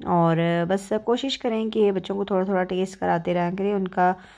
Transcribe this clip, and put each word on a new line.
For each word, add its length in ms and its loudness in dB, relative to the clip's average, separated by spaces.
और, 320 4
अ, 260 0
बस 280 -2
कोशिश 420 -2
करें 340 -2
कि 220 4
बच्चों 240 -4
को 100 -2
थोड़ा 220 0
थोड़ा 160 0
टेस्ट 360 -4
कराते 340 0
रहा 180 0
करें, 220 -2
उनका 420 2